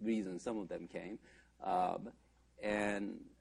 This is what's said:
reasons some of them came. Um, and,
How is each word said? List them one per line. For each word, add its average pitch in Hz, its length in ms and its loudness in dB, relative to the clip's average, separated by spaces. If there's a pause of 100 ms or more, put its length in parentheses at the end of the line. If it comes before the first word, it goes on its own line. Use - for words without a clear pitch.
reasons 101 440 0
some 113 140 0
of 95 100 -4
them 85 180 -6
came. 92 320 -8 (460)
Um, 92 460 2 (520)
and, 104 560 2 (220)